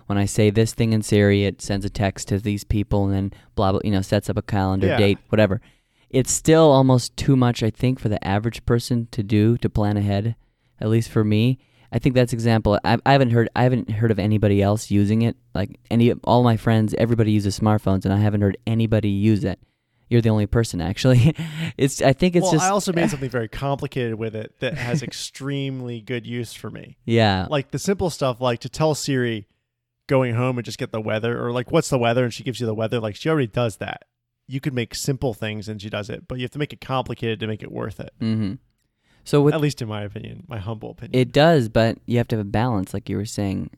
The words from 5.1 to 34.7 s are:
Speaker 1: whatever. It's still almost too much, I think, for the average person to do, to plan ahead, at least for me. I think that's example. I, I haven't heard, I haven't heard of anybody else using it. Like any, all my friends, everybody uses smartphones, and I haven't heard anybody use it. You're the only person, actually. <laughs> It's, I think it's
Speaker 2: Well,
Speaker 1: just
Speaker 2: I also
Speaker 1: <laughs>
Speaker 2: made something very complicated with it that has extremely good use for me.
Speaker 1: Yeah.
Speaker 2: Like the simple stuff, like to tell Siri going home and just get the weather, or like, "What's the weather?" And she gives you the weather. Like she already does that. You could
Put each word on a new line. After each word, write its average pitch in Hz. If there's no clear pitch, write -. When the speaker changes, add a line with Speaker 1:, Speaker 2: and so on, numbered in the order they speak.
Speaker 1:
whatever. 107
It's 131
still 160
almost 131
too 135
much, 123
I 110
think, 127
for -
the 104
average 104
person 117
to 113
do, 107
to 110
plan 104
ahead, 101
at 113
least 113
for 113
me. 107
I 117
think 127
that's 123
example. 113
I, 113
I 135
haven't 135
heard, 117
I 113
haven't 127
heard 110
of 101
anybody 101
else 101
using 101
it. 117
Like -
any, 117
all 120
my 117
friends, 110
everybody 113
uses 104
smartphones, 104
and 95
I 101
haven't 104
heard 101
anybody 110
use 101
it. 92
You're 117
the 117
only 107
person, 113
actually. 120
<laughs> 160
It's, -
I 135
think 180
it's 175
Speaker 2:
Well, 185
Speaker 1:
just 156
Speaker 2:
I 190
also 196
Speaker 1:
<laughs> -
Speaker 2:
made 170
something 135
very 113
complicated 135
with 110
it 107
that 131
has 127
extremely 135
good 113
use 120
for -
me. -
Speaker 1:
Yeah. 107
Speaker 2:
Like 143
the 147
simple 190
stuff, 127
like 123
to -
tell 156
Siri 120
going 131
home 123
and 117
just 110
get 127
the 113
weather, 110
or 120
like, 123
"What's 165
the 139
weather?" 120
And 117
she -
gives 113
you 120
the 110
weather. 110
Like 107
she -
already 156
does 117
that. -
You 131
could 147